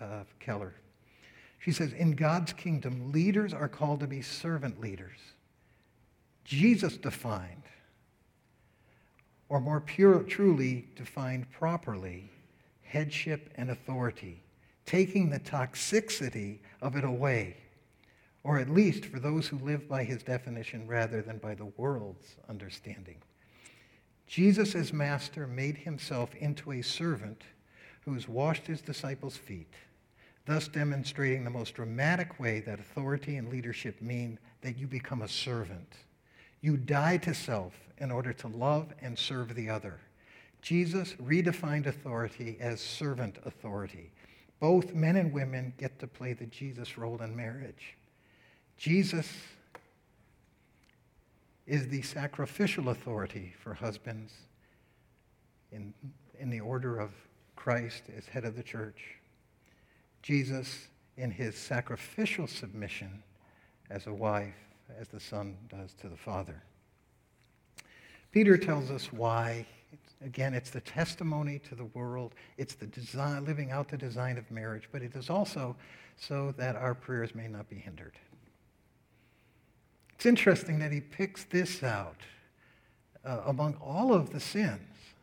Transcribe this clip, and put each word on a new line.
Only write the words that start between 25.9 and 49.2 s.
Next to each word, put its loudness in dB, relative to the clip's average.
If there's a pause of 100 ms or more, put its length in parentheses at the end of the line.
into -4
a -4
servant -4 (580)
who -6
has -8
washed 0
his -6
disciples' -8
feet, -14 (720)
thus 0
demonstrating 0
the -2
most -6
dramatic 0
way 0
that -6
authority -4
and -6
leadership -6
mean -4 (220)
that -6
you -6
become -6
a -6
servant. -4 (640)
You 4
die 4
to 0
self -4 (240)
in -4
order -2
to -10
love 0
and -6
serve -4
the -4
other. -6 (600)
Jesus 2
redefined 2
authority -4
as -4
servant -4
authority. -10 (480)
Both 6
men 4
and 4
women -2
get -6
to -8
play -8
the -8
Jesus -10
role -6
in -6
marriage. -10 (800)
Jesus 2 (2250)